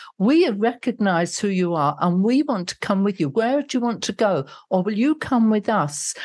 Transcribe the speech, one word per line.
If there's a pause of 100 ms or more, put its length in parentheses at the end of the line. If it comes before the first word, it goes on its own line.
(180)
we
recognize
who
you
are,
and
we
want
to
come
with
you.
Where
do
you
want
to
go? (240)
Or
will
you
come
with
us?" (100)